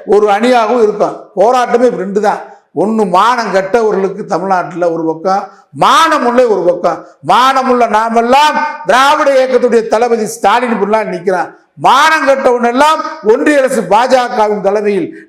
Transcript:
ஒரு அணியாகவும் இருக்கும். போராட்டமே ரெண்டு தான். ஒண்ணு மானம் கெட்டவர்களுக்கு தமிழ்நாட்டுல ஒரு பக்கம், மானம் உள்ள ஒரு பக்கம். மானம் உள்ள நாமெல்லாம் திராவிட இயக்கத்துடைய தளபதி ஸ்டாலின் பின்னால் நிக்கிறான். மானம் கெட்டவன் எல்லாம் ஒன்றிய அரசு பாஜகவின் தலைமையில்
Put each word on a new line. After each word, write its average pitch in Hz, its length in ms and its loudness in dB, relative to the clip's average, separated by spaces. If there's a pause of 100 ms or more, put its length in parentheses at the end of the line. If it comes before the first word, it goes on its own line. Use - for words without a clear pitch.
(140)
ஒரு 208 120 4 (120)
அணியாகவும் 233 480 2
இருக்கும். 175 300 -2 (200)
போராட்டமே 240 520 2 (160)
ரெண்டு 202 240 -4
தான். 180 140 -2 (400)
ஒண்ணு 220 220 0 (140)
மானம் 220 380 0
கெட்டவர்களுக்கு 190 680 -2
தமிழ்நாட்டுல 175 680 -4
ஒரு 165 160 -6
பக்கம், 190 340 -2 (400)
மானம் 285 460 2
உள்ள 240 120 2 (120)
ஒரு 180 160 -2
பக்கம். 165 360 -4 (160)
மானம் 247 500 2
உள்ள 240 140 2
நாமெல்லாம் 233 720 2 (280)
திராவிட 277 520 2
இயக்கத்துடைய 240 560 0
தளபதி 226 400 0
ஸ்டாலின் 226 480 0
பின்னால் 202 320 -2
நிக்கிறான். 175 400 -4 (340)
மானம் 285 400 2
கெட்டவன் 247 460 2
எல்லாம் 302 260 2 (240)
ஒன்றிய 269 380 2
அரசு 247 200 0 (120)
பாஜகவின் 226 760 0
தலைமையில் 202 400 -2 (220)